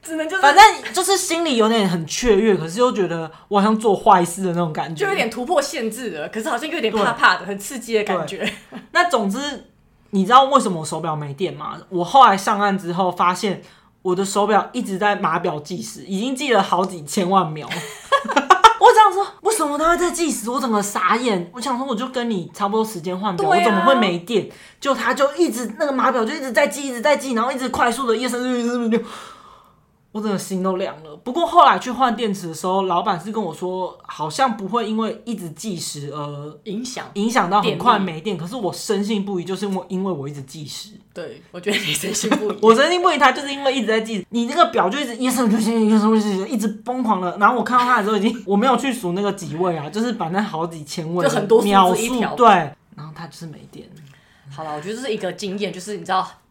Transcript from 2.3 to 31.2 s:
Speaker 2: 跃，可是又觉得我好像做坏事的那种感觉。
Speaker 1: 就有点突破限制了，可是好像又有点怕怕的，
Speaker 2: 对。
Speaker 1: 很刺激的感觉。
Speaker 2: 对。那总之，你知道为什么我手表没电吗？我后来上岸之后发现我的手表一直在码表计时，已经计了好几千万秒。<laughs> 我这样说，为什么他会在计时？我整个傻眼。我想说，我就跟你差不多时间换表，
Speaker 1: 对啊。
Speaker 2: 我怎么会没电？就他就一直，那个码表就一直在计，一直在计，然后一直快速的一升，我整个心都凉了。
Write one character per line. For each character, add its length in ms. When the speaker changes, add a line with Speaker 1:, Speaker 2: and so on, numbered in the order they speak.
Speaker 2:
跃， 200
可 120
是 120
又 100
觉 160
得 240
我 140
好 40
像 140
做 160
坏 300
事 180
的 60
那 80
种 160
感 200
觉。 120
Speaker 1:
就 40
有 60
点 160
突 140
破 180
限 260
制 220
了， 180
可 140
是 80
好 80
像 100
又 60
有 60
点 120
怕 200
怕 220
的， 100
Speaker 2:
对。 20
Speaker 1:
很 120
刺 200
激 160
的 80
感 240
觉。 120
Speaker 2:
对。 140
那 180
总 220
之， 80
你 160
知 60
道 140
为 140
什 100
么 100
我 40
手 160
表 140
没 180
电 220
吗？ 240
我 140
后 240
来 100
上 240
岸 160
之 160
后 200
发 200
现 300
我 120
的 100
手 200
表 280
一 100
直 160
在 160
码 240
表 220
计 200
时， 220
已 160
经 160
计 180
了 80
好 240
几 200
千 260
万 200
秒。 200
<laughs> 560
我 120
这 60
样 140
说， 120
为 120
什 100
么 140
他 120
会 60
在 140
计 220
时？ 180
我 100
整 80
个 140
傻 340
眼。 380
我 60
想 180
说， 80
我 80
就 140
跟 200
你 240
差 160
不 80
多 80
时 160
间 180
换 180
表， 120
Speaker 1:
对 120
啊。 0
Speaker 2:
我 40
怎 80
么 120
会 100
没 240
电？ 300
就 120
他 220
就 220
一 120
直， 300
那 80
个 60
码 180
表 140
就 100
一 60
直 100
在 160
计， 220
一 20
直 100
在 160
计， 180
然 100
后 80
一 40
直 120
快 220
速 180
的 80
一 120
升， 640
我 80
整 100
个 80
心 240
都 140
凉 180
了。 200